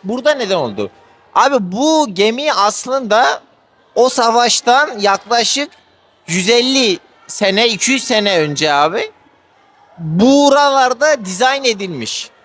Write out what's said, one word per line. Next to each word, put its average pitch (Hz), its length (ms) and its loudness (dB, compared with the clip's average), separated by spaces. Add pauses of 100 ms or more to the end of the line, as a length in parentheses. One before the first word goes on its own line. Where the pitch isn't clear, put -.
Burada 247 300 -2
neden 202 220 -4
oldu? 107 340 -6 (440)
Abi 262 260 2
bu 269 520 0
gemi 233 400 0
aslında 226 880 0 (540)
o 247 140 4
savaştan 240 880 0
yaklaşık 214 720 -2 (560)
yüz 180 220 -2
elli 240 500 2 (280)
sene, 208 420 0
iki 226 240 -2
yüz 269 120 -2
sene 202 340 0
önce 147 340 -2
abi 170 380 0 (880)
buralarda 269 1300 2
dizayn 254 400 -2
edilmiş. 190 680 -6 (140)